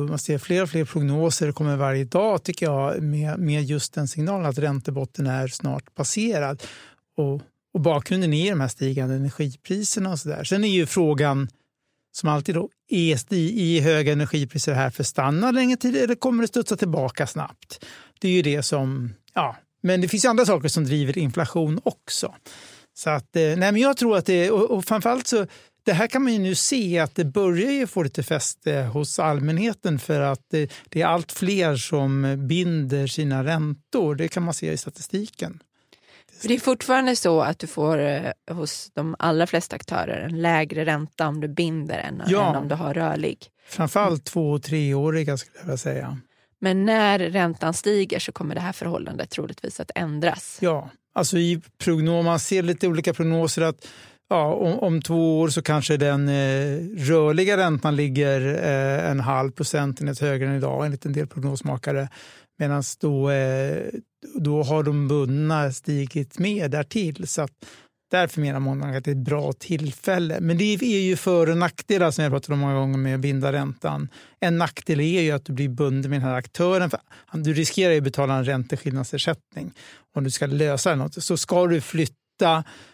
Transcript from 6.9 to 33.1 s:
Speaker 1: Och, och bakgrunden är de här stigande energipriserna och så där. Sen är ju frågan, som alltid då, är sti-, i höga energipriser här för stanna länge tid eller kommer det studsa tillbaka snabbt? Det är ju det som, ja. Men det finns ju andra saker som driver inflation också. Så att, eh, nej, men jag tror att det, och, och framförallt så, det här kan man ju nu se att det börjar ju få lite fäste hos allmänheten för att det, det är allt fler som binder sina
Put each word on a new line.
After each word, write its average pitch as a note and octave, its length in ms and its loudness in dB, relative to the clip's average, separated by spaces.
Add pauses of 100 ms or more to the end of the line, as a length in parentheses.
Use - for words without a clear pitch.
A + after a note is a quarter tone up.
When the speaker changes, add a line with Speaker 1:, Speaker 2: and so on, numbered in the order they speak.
Speaker 1:
Och, C#3+ 240 -2 (340)
och F3+ 60 -2
bakgrunden E3 540 2
är F3 160 2
de E3+ 100 0
här C3 80 0
stigande C3+ 460 -2
energipriserna D#3 960 -4
och E3 80 -4
så D3 100 -10
där. D3+ 160 -6
Sen G3 200 0
är G#3+ 40 2
ju F3+ 180 4
frågan, C#3+ 640 2 (680)
som E3 120 -2
alltid D3+ 260 0
då, F#3 140 -2 (200)
är E3 280 2
sti-, - 180 -4 (180)
i E3+ 280 2
höga D3+ 320 4
energipriser D3 640 -2
här C3 160 2
för - 140 -4
stanna D3+ 460 0
länge B3+ 260 2
tid B3 200 0
eller B3 180 2
kommer A#3+ 280 0
det A3+ 60 0
studsa G#3+ 280 -2
tillbaka D3+ 500 -2
snabbt? - 580 -10 (360)
Det G3 80 0
är F3+ 40 4
ju F3+ 100 4
det D3 200 0
som, C3 520 -2 (200)
ja. C#3 220 0 (260)
Men F#3 180 4
det F3+ 80 2
finns G#3+ 160 0
ju B3+ 40 6
andra A#3 180 4
saker D#3+ 220 2
som D#3+ 160 0
driver C#3+ 340 0
inflation D#3 680 0
också. - 500 -6 (600)
Så - 160 -4
att, D3 260 -2
eh, E3 60 4
nej, D#3 140 2 (160)
men G#3 40 2
jag C4+ 200 4
tror A3+ 200 4
att E3+ 100 0
det, F3+ 240 4
och, G#3+ 200 4
och G3 140 0
framförallt A#3 420 0
så, G#3+ 200 0 (380)
det G#3 80 2
här F#3+ 140 4
kan C4+ 160 2
man B3+ 100 4
ju A3 60 2
nu F#3+ 160 2
se F#3+ 440 0
att D#3 160 0
det F3 100 0
börjar F#3 460 2
ju C#4 160 0
få F3 160 -2
lite C#3 200 -2
fäste - 500 -2 (200)
hos D3 260 -4
allmänheten D#3 800 0
för D3+ 220 -2
att C#3 200 -2 (100)
det, D3+ 200 -2 (180)
det D#3 140 -2
är F3 40 4
allt E3 260 0
fler F3+ 440 0
som C#3 600 0 (120)
binder D3+ 580 0
sina C3+ 380 -2